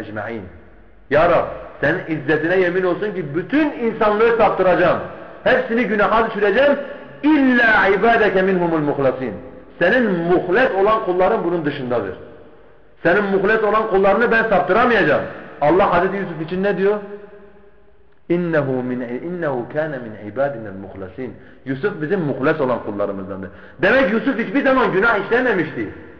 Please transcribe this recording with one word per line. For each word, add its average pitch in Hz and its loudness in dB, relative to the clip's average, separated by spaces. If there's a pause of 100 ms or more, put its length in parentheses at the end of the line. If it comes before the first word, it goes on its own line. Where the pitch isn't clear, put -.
اَجْمَعِينَ 107 -10 (680)
Ya 156 4
Rab, 135 2 (360)
senin 160 0
izzetine 156 0
yemin 180 0
olsun 185 -2
ki 160 -8
bütün 277 0
insanlığı 226 2
saptıracağım. 175 4 (440)
Hepsini 240 0
günaha 208 2
düşüreceğim. 208 2 (500)
اِلَّا 262 4 (180)
عِبَادَكَ 208 4
مِنْهُمُ 185 2
الْمُخْلَصِينَ 135 0 (460)
Senin 214 2
muhles 175 2
olan 196 2
kulların 185 2
bunun 170 -2
dışındadır. 123 -4 (880)
Senin 180 2
muhles 196 0
olan 208 0
kullarını 196 2
ben 226 2
saptıramayacağım. 196 2 (400)
Allah 175 4
Hazreti 185 0
Yusuf 165 -8
için 185 -4
ne 196 0
diyor? 202 0 (1300)
"İnnehu 156 0
min, 127 -6
innehu 131 -6
kana 151 -4
min 107 -12
ibadina'l 117 -4
muhlasin." 98 -12 (320)
Yusuf 151 -4
bizim 165 -2
muhles 151 -2
olan 123 0
kullarımızdandı. 98 -6 (300)
Demek 214 2
Yusuf 226 -2
hiçbir 220 -2
zaman 254 2
günah 202 0
işlememişti. 185 -2 (300)